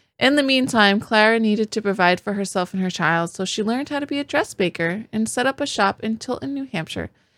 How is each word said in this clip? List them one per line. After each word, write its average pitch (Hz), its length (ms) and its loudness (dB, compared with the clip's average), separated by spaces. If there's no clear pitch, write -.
In 277 180 4
the 285 80 4
meantime, 254 560 4
Clara 220 400 4
needed 214 320 0
to 214 100 -2
provide 180 380 2
for 202 140 -4
herself 190 380 -2
and 190 100 -2
her 185 80 0
child, 165 400 0
so 190 140 -6
she - 180 -4
learned 247 260 -2
how 294 100 -4
to 285 80 -4
be 285 140 -4
a 285 40 -6
dressmaker 185 880 -2
and 220 160 -2
set 254 180 -2
up 269 140 -2
a 285 60 0
shop 202 360 0
in 220 160 -4
Tilton, 269 360 -6
New 269 160 -8
Hampshire, 165 400 -6